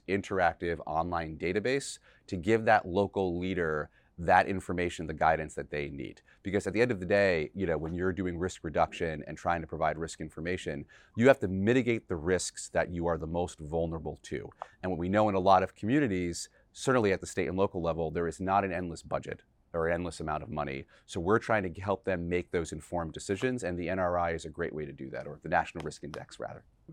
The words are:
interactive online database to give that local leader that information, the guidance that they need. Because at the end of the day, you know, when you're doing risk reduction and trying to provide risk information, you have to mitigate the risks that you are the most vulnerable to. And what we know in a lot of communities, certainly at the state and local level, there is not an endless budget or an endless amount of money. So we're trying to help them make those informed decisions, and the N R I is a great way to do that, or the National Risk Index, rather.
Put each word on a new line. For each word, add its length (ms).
interactive 760
online 520
database 600
to 80
give 300
that 220
local 520
leader 500
that 300
information, 600
the 60
guidance 420
that 160
they 180
need. 320
Because 240
at 60
the 80
end 100
of 80
the 60
day, 480
you 120
know, 120
when 160
you're 200
doing 240
risk 260
reduction 640
and 100
trying 240
to 60
provide 300
risk 240
information, 640
you 100
have 120
to 80
mitigate 600
the 80
risks 540
that 220
you 160
are 100
the 100
most 320
vulnerable 640
to. 260
And 80
what 80
we 100
know 200
in 60
a 40
lot 240
of 120
communities, 720
certainly 400
at 80
the 80
state 220
and 80
local 240
level, 280
there 180
is 120
not 240
an 80
endless 300
budget 400
or 140
an 80
endless 260
amount 220
of 60
money. 360
So 140
we're 200
trying 340
to 80
help 240
them 240
make 220
those 200
informed 400
decisions, 520
and 140
the 120
N 100
R 180
I 140
is 140
a 40
great 240
way 120
to 80
do 160
that, 180
or 160
the 60
National 340
Risk 220
Index, 340
rather. 240